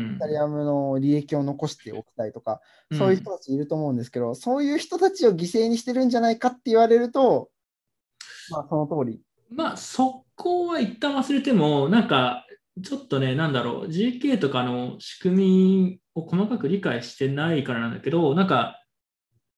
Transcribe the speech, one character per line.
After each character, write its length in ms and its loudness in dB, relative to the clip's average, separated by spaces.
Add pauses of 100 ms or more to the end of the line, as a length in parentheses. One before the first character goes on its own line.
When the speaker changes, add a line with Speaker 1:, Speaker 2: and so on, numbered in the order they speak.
(180)
Speaker 1:
ー 20 -10
サ 80 -4
リ 100 -2
ア 100 0
ム 180 -4
の 340 0
利 160 2
益 200 -4
を 80 0
残 240 -4
し 80 -12
て 180 -16
お 100 -10
き 140 -20
た 100 -4
い 40 -10
と 100 -16
か、 180 -6 (300)
Speaker 2:
う 60 -4
ん。 20 -2
Speaker 1:
そ 100 2
う 40 6
い 40 4
う 20 4
人 140 -10
た 100 -8
ち 120 -6
い 40 0
る 100 -4
と 80 -2
思 160 -2
う 20 0
ん 40 0
で 60 -4
す 80 -12
け 80 -6
ど、 160 -2
そ 220 -2
う 60 0
い 120 0
う 20 0
人 200 -6
た 120 4
ち 180 2
を 40 6
犠 120 -2
牲 240 0
に 100 0
し 60 -12
て 100 -4
る 120 2
ん 40 2
じ 80 2
ゃ 40 2
な 100 4
い 80 -4
か 100 0
っ 60 -4
て 100 -20
言 120 4
わ 100 8
れ 120 8
る 120 -2
と、 380 2 (1000)
ま 80 -8
あ、 100 -8
そ 60 0
の 120 0
通 220 -2
り。 120 -10 (280)
Speaker 2:
ま 240 -4
あ、 40 -14
そ 480 -2 (100)
こ 320 0
は 120 -2
一 200 -2
旦 160 -2
忘 180 0
れ 80 2
て 120 0
も、 360 4
な 120 4
ん 60 -2
か、 380 0 (380)
ち 100 -10
ょ 40 -4
っ 100 -18
と 120 0
ね、 160 0
な 120 0
ん 60 -2
だ 100 0
ろ 180 -6
う、 100 -8
ジ 120 -2
ー 180 -2
ケ 120 0
ー 60 2
と 100 0
か 140 -2
の 360 -6
仕 220 -18
組 160 2
み 600 4 (140)
を 80 -6
細 260 -2
か 100 -4
く 100 -4
理 140 -2
解 220 -4
し 120 -16
て 140 -2
な 240 -2
い 100 0
か 100 -6
ら 60 -4
な 80 -2
ん 60 -6
だ 80 -12
け 80 -6
ど、 260 2
な 80 4
ん 40 2
か、 340 -2 (760)